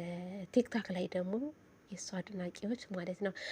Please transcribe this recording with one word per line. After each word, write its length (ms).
ቲክታክ 400
ላይ 200
ደግሞ 240
የእሱ 240
አድናቂዎች 760
ማለት 320
ነው። 100